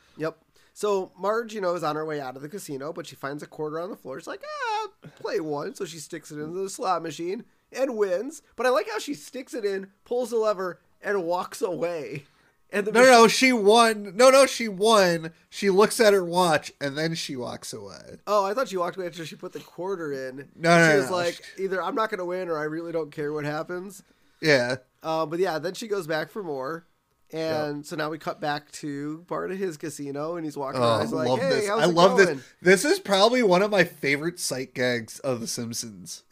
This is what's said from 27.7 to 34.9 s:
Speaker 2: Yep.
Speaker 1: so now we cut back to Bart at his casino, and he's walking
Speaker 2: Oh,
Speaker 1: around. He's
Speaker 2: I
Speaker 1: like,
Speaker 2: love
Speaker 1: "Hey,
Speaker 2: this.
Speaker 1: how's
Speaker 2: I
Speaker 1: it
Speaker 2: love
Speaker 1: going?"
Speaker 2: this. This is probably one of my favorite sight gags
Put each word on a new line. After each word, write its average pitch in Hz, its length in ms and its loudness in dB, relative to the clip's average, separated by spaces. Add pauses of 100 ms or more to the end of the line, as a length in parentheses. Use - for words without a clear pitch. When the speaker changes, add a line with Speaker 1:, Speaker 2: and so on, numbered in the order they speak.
Speaker 2:
Yep. 147 80 -12
Speaker 1:
so - 100 -12
now 151 140 -4
we 160 80 -8
cut - 240 -8
back 147 320 -4
to 151 460 -8
Bart 170 320 -8
at 190 60 -8
his 185 200 -6
casino, 147 580 -8
and 165 80 -8
he's 147 140 -8
walking 135 240 -4
Speaker 2:
Oh, - 20 2
Speaker 1:
around. 113 200 4
He's 113 100 -6
Speaker 2:
I - 20 -2
Speaker 1:
like, - 140 -2
Speaker 2:
love 127 100 2
Speaker 1:
"Hey, 135 100 0
Speaker 2:
this. 135 200 0
Speaker 1:
how's 214 120 0
Speaker 2:
I - 40 2
Speaker 1:
it - 80 2
Speaker 2:
love 185 240 6
Speaker 1:
going?" 165 240 4 (200)
Speaker 2:
this. 185 220 4
This - 80 -
is 392 80 2
probably 220 420 4
one 185 200 4
of 208 100 0
my 190 140 4
favorite 147 520 -4
sight 135 360 -6
gags 120 460 -4